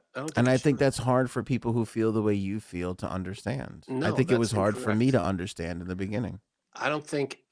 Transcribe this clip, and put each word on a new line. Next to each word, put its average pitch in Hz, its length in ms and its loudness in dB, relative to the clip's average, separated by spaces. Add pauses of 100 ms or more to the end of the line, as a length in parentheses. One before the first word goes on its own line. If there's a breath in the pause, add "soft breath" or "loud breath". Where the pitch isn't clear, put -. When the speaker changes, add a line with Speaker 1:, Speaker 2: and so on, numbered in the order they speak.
(160)
Speaker 1:
I 127 40 -8
don't 143 80 -6
think 151 100 -8
Speaker 2:
And 127 100 6
Speaker 1:
it 127 40 6
Speaker 2:
I 131 40 6
Speaker 1:
should 127 80 2
Speaker 2:
think 139 160 4
that's 139 180 4
hard 127 320 2
for 117 140 -4
people 120 300 0
who 117 120 2
feel 110 260 0
the 110 100 2
way 104 120 4
you 101 260 -2
feel 90 360 -6
to - 140 -8
understand. 98 800 -6
I 131 60 -8
Speaker 1:
No, 127 220 0
Speaker 2:
think 127 160 2
it 123 60 6
was 117 140 2
Speaker 1:
that's 110 60 0
Speaker 2:
hard 101 200 2
for 107 160 0
me 117 140 4
Speaker 1:
incorrect. 127 160 4
Speaker 2:
to 82 60 -2
understand 87 520 -4
in 87 60 -10
the 92 80 -4
beginning. 98 440 -4 (340)
Speaker 1:
I 127 160 -4
don't 151 160 -4
think 139 460 -6